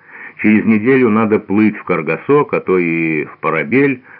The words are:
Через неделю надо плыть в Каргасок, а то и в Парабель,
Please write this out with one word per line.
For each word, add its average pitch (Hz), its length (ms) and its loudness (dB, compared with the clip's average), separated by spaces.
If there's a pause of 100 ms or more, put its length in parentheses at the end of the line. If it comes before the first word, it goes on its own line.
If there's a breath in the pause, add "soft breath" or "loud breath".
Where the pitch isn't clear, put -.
(420 loud breath)
Через 107 240 2
неделю 113 440 2
надо 107 300 2
плыть 104 380 0
в - 60 -18
Каргасок, 85 720 -2
а 85 60 0
то 92 180 0
и 82 480 -2
в - 140 -18
Парабель, 117 600 -2 (180 loud breath)